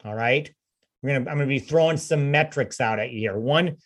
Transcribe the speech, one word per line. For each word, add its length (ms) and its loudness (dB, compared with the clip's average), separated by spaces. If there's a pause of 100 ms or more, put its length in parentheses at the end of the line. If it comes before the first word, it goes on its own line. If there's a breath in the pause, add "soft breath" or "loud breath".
All 80 -8
right. 360 2 (520)
We're 160 0
gonna, 120 -4
I'm 80 -2
gonna 80 0
be 120 0
throwing 380 2
some 340 0
metrics 480 0
out 200 0
at 120 -4
you 100 -8
here. 180 -2
One, 480 2